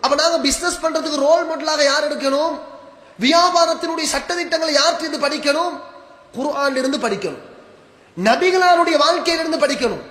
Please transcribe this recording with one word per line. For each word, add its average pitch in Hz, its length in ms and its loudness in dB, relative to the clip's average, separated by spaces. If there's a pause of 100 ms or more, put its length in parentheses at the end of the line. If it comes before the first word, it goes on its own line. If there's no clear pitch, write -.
அப்ப 269 220 2
நாங்க 339 160 2
பிசினஸ் 302 440 -2
பண்றதுக்கு 311 440 -2
ரோல் 330 240 4
மாடலாக 311 340 -2
யார் 294 240 2
எடுக்கணும்? 285 500 -2 (640)
வியாபாரத்தினுடைய 330 960 2
சட்டதிட்டங்களை 320 640 -2
யார் 330 200 2
இருந்து 302 280 -6
படிக்கணும்? 302 460 -2 (600)
குர்ஆனில் 269 480 -2
இருந்து 269 160 -2
படிக்கணும், 196 440 -4 (760)
நபிகளாருடைய 339 800 4
வாழ்க்கையிலிருந்து 320 680 0
படிக்கணும். 254 460 -2